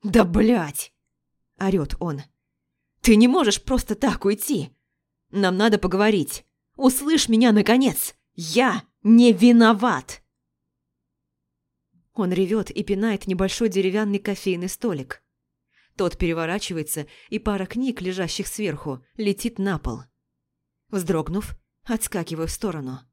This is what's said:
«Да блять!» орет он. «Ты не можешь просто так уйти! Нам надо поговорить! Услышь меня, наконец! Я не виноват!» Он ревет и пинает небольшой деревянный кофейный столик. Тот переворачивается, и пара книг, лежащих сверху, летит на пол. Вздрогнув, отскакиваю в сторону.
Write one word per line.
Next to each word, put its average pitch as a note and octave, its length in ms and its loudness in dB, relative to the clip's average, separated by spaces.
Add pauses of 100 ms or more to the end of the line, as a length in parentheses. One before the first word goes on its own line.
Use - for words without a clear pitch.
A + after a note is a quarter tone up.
«Да G#3 220 4
блять!» F#3+ 680 0 (640)
орет F#3+ 420 -2
он. D#3 220 -6 (800)
«Ты A3 160 6
не A#3 100 6
можешь B3+ 340 2
просто - 340 -4
так G3+ 280 -4
уйти! G3+ 480 -2 (580)
Нам D3+ 280 0
надо G#3+ 200 4
поговорить! F#3+ 680 0 (320)
Услышь C#4 500 2
меня, A3+ 240 4
наконец! A3+ 640 2 (180)
Я G3 500 0 (200)
не A3+ 300 8
виноват!» A3+ 920 4 (1900)
Он F3+ 160 -2
ревет F#3+ 400 -2
и G#3+ 120 -6
пинает G3+ 440 -2
небольшой F#3+ 400 -2
деревянный G3 520 0
кофейный F#3+ 500 -4
столик. D#3 520 -8 (760)
Тот F3+ 200 -4
переворачивается, E3 920 -4 (220)
и G#3+ 100 -4
пара G3+ 260 -2
книг, B3 360 -6
лежащих F#3 460 -6
сверху, D3 580 -8 (120)
летит G#3+ 420 -4
на F#3+ 200 -2
пол. A#2+ 200 -8 (880)
Вздрогнув, F3 680 -4 (280)
отскакиваю E3 640 -6
в E3 40 -6
сторону. C#3+ 480 -8 (140)